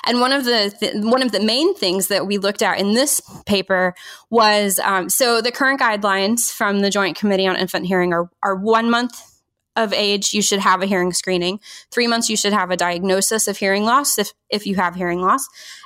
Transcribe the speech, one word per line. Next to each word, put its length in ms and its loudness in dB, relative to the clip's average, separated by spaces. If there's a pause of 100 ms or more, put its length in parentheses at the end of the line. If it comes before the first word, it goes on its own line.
And 140 0
one 100 2
of 140 0
the 340 0
th-, 160 -4
one 260 2
of 120 0
the 100 0
main 320 2
things 320 -2
that 180 0
we 140 -2
looked 240 -2
at 160 2
in 160 0
this 260 0 (240)
paper 480 0 (380)
was, 480 4
um, 280 0
so 320 2
the 120 -2
current 280 0
guidelines 720 0
from 280 0
the 100 2
Joint 260 0
Committee 300 2
on 120 0
Infant 280 -4
Hearing 260 0
are, 160 0 (140)
are 140 0
one 340 0
month 380 -2 (500)
of 160 0
age, 400 0
you 80 0
should 180 0
have 220 2
a 40 0
hearing 280 0
screening. 440 -2 (340)
Three 140 0
months, 240 0
you 60 -2
should 160 0
have 200 0
a 60 0
diagnosis 680 0
of 100 -4
hearing 280 0
loss 320 2
if, 160 -2 (160)
if 180 -4
you 80 -2
have 200 0
hearing 260 -2
loss. 260 0 (380)